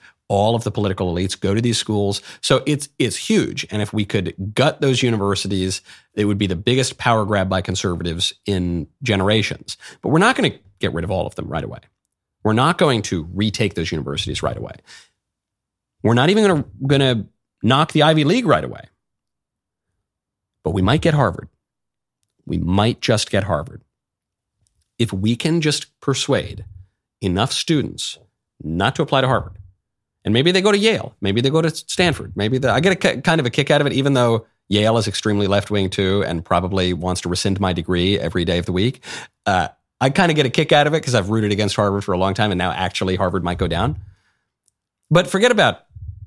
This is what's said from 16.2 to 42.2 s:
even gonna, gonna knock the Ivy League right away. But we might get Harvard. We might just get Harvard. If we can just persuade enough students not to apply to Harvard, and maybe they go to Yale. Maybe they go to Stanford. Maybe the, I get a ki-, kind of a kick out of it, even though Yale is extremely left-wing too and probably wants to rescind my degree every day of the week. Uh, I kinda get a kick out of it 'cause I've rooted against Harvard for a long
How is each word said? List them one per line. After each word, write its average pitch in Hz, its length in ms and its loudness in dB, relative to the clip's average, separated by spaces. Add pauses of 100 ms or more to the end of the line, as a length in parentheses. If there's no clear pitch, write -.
even 214 160 4
gonna, 165 200 2 (200)
gonna 135 400 2 (380)
knock 135 280 2
the 151 120 4
Ivy 156 200 4
League 220 220 2
right 135 180 2
away. - 200 -12 (1800)
But 80 80 -2
we 92 120 0
might 131 180 2
get 160 140 2
Harvard. 113 340 0 (920)
We 85 140 -4
might 95 440 0
just - 280 0
get 98 140 0
Harvard. 85 400 -6 (1160)
If 113 160 0
we 104 220 0
can 160 260 0
just - 380 -4
persuade - 640 -4 (560)
enough 101 300 -2
students - 640 -4 (460)
not 92 320 -2
to 160 80 -2
apply 139 180 0
to 127 60 2
Harvard, - 320 -2 (640)
and 104 100 0
maybe 147 180 4
they 185 100 2
go 208 100 2
to 202 60 4
Yale. 208 440 -2
Maybe 101 200 0
they 135 80 0
go 160 120 2
to 160 80 0
Stanford. - 640 -2
Maybe 110 240 0
the, 131 120 2
I 117 80 2
get 185 140 2
a - 20 -2
ki-, - 260 0
kind 160 180 2
of 123 80 0
a - 20 -4
kick 139 220 0
out 147 100 4
of 143 60 0
it, 120 60 -2
even 139 200 0
though 117 320 2 (240)
Yale 107 280 2
is 104 100 0
extremely 101 400 0
left-wing 98 420 0
too 98 360 0
and 82 200 -4
probably 90 480 0
wants 87 280 -4
to 90 80 -4
rescind 92 300 -2
my 92 140 0
degree 90 460 0
every 85 260 -2
day 87 120 0
of 87 80 -2
the 95 60 -4
week. 104 320 -2 (420)
Uh, 92 240 2 (300)
I 135 100 4
kinda 170 240 4
get 147 120 2
a 127 40 0
kick 151 220 0
out 147 160 6
of 147 60 0
it 156 80 0
'cause 123 140 0
I've 98 140 2
rooted 107 220 2
against 101 240 0
Harvard 101 280 0
for 98 100 -2
a 90 40 2
long 95 160 0